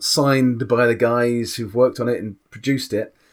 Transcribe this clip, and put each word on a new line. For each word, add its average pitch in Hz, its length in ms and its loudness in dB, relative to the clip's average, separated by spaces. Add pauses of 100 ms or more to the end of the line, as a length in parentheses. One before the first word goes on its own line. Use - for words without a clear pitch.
signed 127 680 2
by 120 180 2
the 117 100 4
guys 120 600 0
who've 104 180 -8
worked 123 260 2
on 123 100 -2
it 113 120 -2
and 101 140 -10 (160)
produced 131 420 -4
it, 107 220 -4 (180)